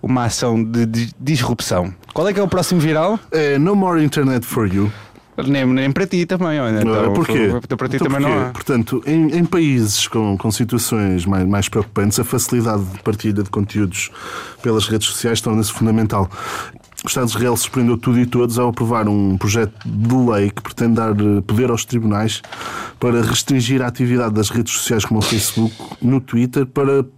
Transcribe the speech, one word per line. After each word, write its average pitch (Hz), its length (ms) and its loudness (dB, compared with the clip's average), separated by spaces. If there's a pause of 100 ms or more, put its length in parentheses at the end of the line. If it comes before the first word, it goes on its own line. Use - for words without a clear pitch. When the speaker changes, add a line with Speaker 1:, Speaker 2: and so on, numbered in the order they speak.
Speaker 1:
uma 123 260 0
ação 113 360 0
de, 113 240 0
de 113 320 -2
disrupção. 120 720 -2 (220)
Qual 165 140 0
é 208 40 -2
que 190 60 -2
é 202 40 2
o 196 40 0
próximo 180 340 0
viral? 160 380 2 (140)
Speaker 2:
É 147 260 2
No 180 160 4
More 180 260 2
Internet 135 460 2
for 107 260 0
You. 101 200 0 (540)
Speaker 1:
Nem, 139 180 2
nem 131 260 2
para 180 160 0
ti 180 200 0
também, 165 340 -2
olha. 110 240 0
Speaker 2:
Não, 110 80 2 (100)
Speaker 1:
Então, 101 120 2
Speaker 2:
porquê? 113 340 2 (260)
Speaker 1:
para 123 140 -4
ti 139 80 -2
Speaker 2:
Então 135 120 0
Speaker 1:
também 139 120 0
Speaker 2:
porquê? 143 200 2
Speaker 1:
não 127 80 -2
há. - 20 -6
Speaker 2:
Portanto, 120 560 -2
em, 156 320 2
em 175 60 4
países 139 600 2
com, 107 300 0
com 110 140 0
situações 104 760 0
mais, 95 240 2
mais 101 180 2
preocupantes, 107 540 0
a 123 40 0
facilidade 117 600 0
de 95 180 -10
partilha 104 400 -2
de 98 60 -6
conteúdos 101 640 -4 (520)
pelas 110 240 0
redes 107 220 0
sociais 117 320 -2
torna-se 110 320 0
fundamental. 110 560 0 (720)
O - 60 -6
Estado 127 160 -2
de 117 80 -2
Israel 117 240 0
surpreendeu 120 400 0
tudo 120 240 2
e 123 60 4
todos 120 320 2
ao 123 100 2
aprovar 113 400 0
um 98 300 2
projeto 107 340 0 (140)
de 113 280 0
lei 110 360 2
que - 100 -12
pretende 117 360 0
dar, 113 160 0
eh, 104 340 2
poder 120 240 2
aos 113 160 -2
tribunais 110 560 -2 (560)
para 120 240 2
restringir 127 580 0
a 127 60 -2
atividade 120 480 0
das 107 160 0
redes 123 240 -2
sociais 113 320 -2
como 110 140 0
o - 20 0
Facebook 110 520 0 (280)
no 127 180 2
Twitter 123 460 0
para 139 360 2 (160)